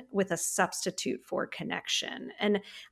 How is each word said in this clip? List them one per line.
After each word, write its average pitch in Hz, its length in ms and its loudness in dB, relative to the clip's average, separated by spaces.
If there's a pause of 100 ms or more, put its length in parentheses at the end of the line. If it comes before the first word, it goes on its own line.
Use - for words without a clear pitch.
(120)
with 196 200 2
a 170 60 4
substitute - 880 0
for - 220 -2
connection. - 840 -4 (100)
And 208 200 4 (320)